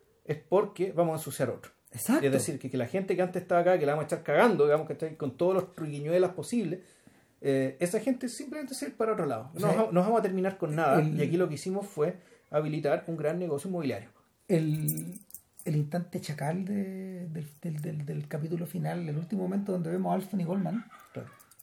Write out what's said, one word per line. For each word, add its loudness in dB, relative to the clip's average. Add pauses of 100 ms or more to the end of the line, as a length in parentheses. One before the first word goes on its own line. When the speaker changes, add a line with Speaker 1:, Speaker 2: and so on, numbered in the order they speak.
(260)
Speaker 1:
es -4
porque 0
vamos 2
a -2
ensuciar -2
otro. -10 (200)
Speaker 2:
Exacto. 2
Speaker 1:
Es 4
decir, 0
que, -8
que -2
la 0
gente -2
que 2
antes -2
estaba 4
acá, 6
que 2
la 4
vamos 0
a -8
echar -4
cagando, 6
digamos, 4
¿cachai? -6
Con -6
todos 4
los 0
triquiñuelas 0
posibles, -2 (600)
eh, 0
esa 0
gente -2
simplemente -10
se -8
va -6
a -12
ir -16
para 0
otro -2
lado. -4
Nos -6
Speaker 2:
O 4
sea, 4
Speaker 1:
va-, 0
nos 4
vamos 4
a 2
terminar 0
con -2
nada. 6
Speaker 2:
el 2
Speaker 1:
Y 2
aquí 0
lo 2
que -4
hicimos -4
fue -2 (340)
habilitar 0
un -4
gran 0
negocio -2
inmobiliario. -4 (400)
Speaker 2:
El, 0 (500)
el 0
instante -2
chacal -4
de, -6
del, -8 (140)
del, -6
del, -6
del -6
capítulo -4
final, -4
el -4
último -4
momento -2
donde -2
vemos 0
a 2
Alston -2
y 0
Goldman, -2 (280)
Speaker 1:
Claro. -10 (340)